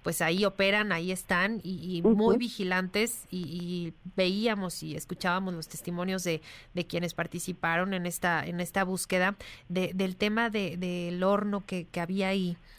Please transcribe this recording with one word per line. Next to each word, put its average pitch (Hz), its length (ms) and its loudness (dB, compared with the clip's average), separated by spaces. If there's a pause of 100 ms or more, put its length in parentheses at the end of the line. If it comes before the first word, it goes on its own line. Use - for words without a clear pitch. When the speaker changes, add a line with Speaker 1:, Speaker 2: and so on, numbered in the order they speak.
Speaker 1:
pues, 165 180 0
ahí 170 240 4
operan, 196 480 4
ahí 170 200 0
están, 190 500 0
y, 180 360 -4
y 170 40 -4
muy 214 320 6
Speaker 2:
Ujú. 247 40 4
Speaker 1:
vigilantes, 196 920 -2
y, 180 140 -6
y 175 500 -6 (220)
veíamos 196 640 0
y 156 140 -6
escuchábamos 185 580 -2
los 160 140 -8
testimonios 180 560 -4
de, 160 180 0 (320)
de 175 120 -2
quienes 170 280 -2
participaron 175 800 -2
en 180 100 -2
esta, 175 400 0
en 175 160 -4
esta 180 240 0
búsqueda, 185 520 0 (320)
de, 180 260 0
del 185 220 0
tema 220 340 2
de, 190 260 -2
del 180 460 -2
horno 202 420 2
que, 180 220 -6
que - 140 -6
había 190 280 0
ahí. 185 280 0 (220)